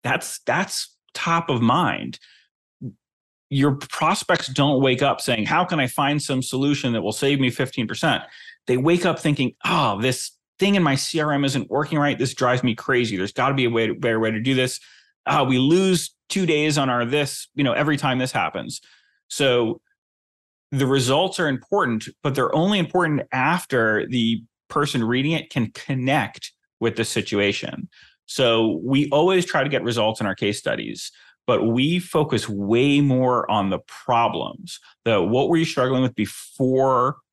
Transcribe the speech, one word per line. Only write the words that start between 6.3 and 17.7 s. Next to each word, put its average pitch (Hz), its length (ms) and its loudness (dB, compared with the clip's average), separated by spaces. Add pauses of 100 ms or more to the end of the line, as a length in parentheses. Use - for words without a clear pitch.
solution 135 500 -2
that 110 100 -2
will 98 80 -2
save 139 300 0
me 127 100 2
fifteen - 380 -4
percent?" 123 340 -2 (460)
They 123 80 2
wake 165 280 2
up 180 140 0
thinking, 139 360 0 (100)
"Oh, 131 360 0
this 123 300 -2 (280)
thing 202 180 2
in 185 60 4
my 143 120 2
C - 240 -4
R 151 140 0
M 143 120 0
isn't 127 260 -2
working 139 280 0
right. 147 180 0
This - 180 -2
drives 127 280 0
me 117 140 0
crazy. 120 400 0
There's 95 160 -4
gotta 135 220 0
be 135 100 0
a 117 60 2
way 113 180 0
to, - 60 -2
better 117 260 0
way 110 100 0
to 110 80 -4
do 131 160 0
this. 127 240 0 (480)
Ah, 151 160 2
we 131 160 2
lose 175 560 2 (140)
two 190 180 0
days 151 320 2
on 135 100 0
our 120 160 0
this, 139 500 -4
you 143 100 0
know, 120 80 2